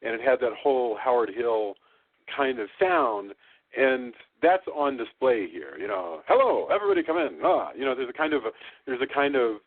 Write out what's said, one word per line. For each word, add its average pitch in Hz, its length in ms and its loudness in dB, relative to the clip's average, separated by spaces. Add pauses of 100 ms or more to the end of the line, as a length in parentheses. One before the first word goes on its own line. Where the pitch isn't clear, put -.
And 117 120 -6
it 113 80 -6
had 127 200 2
that 123 100 0 (100)
whole 123 400 2
Howard 123 340 2
Hill 110 400 -2 (600)
kind 131 240 -2
of 104 80 -6 (120)
sound, 120 540 2 (440)
and 127 360 0 (280)
that's 185 240 4 (100)
on 143 220 -2
display 113 520 0
here. 73 300 -14
You 92 80 -8
know, 92 400 -6
Hello, 202 460 4
everybody 202 300 2
come 160 140 -2
in. 160 260 -2
Ah, 147 320 2
you 131 100 -6
know, 131 100 0
there's 127 140 -6
a 123 40 -10
kind 156 200 -2
of, 139 100 0 (420)
there's 123 160 -4
a 131 120 -4
kind 143 220 0
of 117 320 2